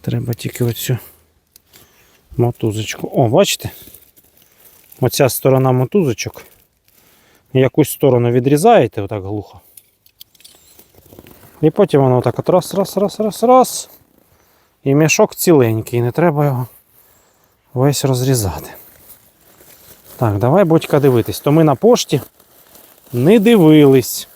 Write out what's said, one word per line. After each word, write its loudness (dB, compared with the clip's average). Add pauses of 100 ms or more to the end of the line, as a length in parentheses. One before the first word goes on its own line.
Треба -6
тільки -8
оцю -6 (1400)
мотузочку. -6
О, 0
бачите? -2 (1300)
Оця 0
сторона 0
мотузочок. -2 (1080)
Якусь 0
сторону 0
відрізаєте 2
отак -8
глухо. -12 (2000)
І 2
потім 0
воно 2
отак -2
от -6
раз, 0
раз, -4
раз, -4
раз, -6
раз. 2 (920)
І 0
мішок 0
ціленький, 0
не -2
треба 0
його -4 (1080)
весь 0
розрізати. -2 (1500)
Так, -2
давай, 2
Бодька, 0
дивитись. 0
То -2
ми 4
на 2
пошті 0 (920)
не 4
дивились. 4